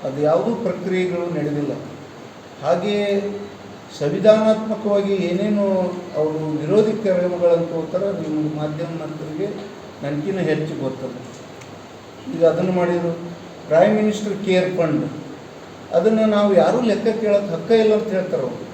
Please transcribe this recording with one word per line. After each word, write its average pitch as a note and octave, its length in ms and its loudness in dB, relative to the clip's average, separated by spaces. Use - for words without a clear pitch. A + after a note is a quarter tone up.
ಅದು C#3 140 -4
ಯಾವುದೂ F#3 340 2
ಪ್ರಕ್ರಿಯೆಗಳು F3 800 -2
ನಡೆದಿಲ್ಲ. D3 340 -2
ಹಾಗೆಯೇ G3+ 760 0
ಸಂವಿಧಾನಾತ್ಮಕವಾಗಿ G#3 1120 4
ಏನೇನು G3 680 2
ಅವರು D#3 420 0
ವಿರೋಧಿ G3+ 340 4
ಕ್ರಮಗಳನ್ನು F3 760 2
ತಗೋತಾರೆ, E3 640 -4
ನಿಮ್ಮ D3+ 280 -2
ಮಾಧ್ಯಮ D3+ 300 -4
ಮಂತ್ರಿಗೆ D#3 600 -6
ನನಗಿನ್ನ D3+ 360 -2
ಹೆಚ್ಚು D3+ 440 -2
ಗೊತ್ತಲ್ಲ. B2+ 280 -6
ಈಗ E3 120 2
ಅದನ್ನು F3 260 4
ಮಾಡಿದರು. F3 420 0
ಪ್ರೈಮ್ F#3 280 6
ಮಿನಿಸ್ಟರ್ G#3 500 0
ಕೇರ್ F3+ 320 2
ಫಂಡ್, D#3 280 2
ಅದನ್ನು A3 320 4
ನಾವು G#3 300 4
ಯಾರೂ F3+ 260 6
ಲೆಕ್ಕ A3 260 2
ಕೇಳೋಕ್ಕೆ G#3 460 2
ಹಕ್ಕ E3 180 -2
ಇಲ್ಲ A3 220 6
ಅಂತ G3+ 140 0
ಹೇಳ್ತಾರೆ F3+ 360 -2
ಅವರು. - 300 -6